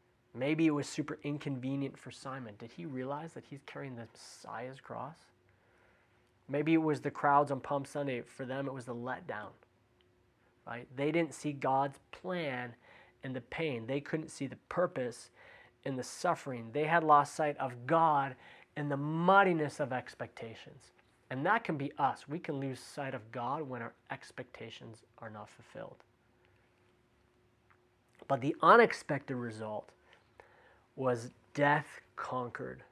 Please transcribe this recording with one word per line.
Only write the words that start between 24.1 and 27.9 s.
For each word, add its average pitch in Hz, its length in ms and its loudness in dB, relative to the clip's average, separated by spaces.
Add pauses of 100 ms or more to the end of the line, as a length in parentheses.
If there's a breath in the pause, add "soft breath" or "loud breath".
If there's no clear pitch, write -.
expectations 117 920 -14 (140)
are 113 100 -12
not 107 200 -14
fulfilled. - 540 -16 (2250)